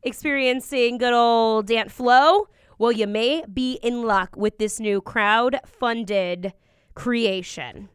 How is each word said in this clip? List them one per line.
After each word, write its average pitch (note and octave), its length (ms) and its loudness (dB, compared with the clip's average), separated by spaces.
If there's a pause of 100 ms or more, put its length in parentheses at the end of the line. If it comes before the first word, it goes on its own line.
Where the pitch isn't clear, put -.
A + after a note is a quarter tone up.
experiencing B3+ 960 -2
good B3 140 2
old A3+ 520 2
Dant A3 260 -2
Flow, C#4+ 560 4 (320)
well, A#3 120 2
you G#3+ 160 0
may A#3+ 440 0
be B3+ 300 -4
in A#3 220 -2
luck G3 340 0
with G#3 220 -2
this G#3+ 200 -2
new G#3 220 0
crowd-funded G#3 1500 -2 (400)
creation. G3 1000 -4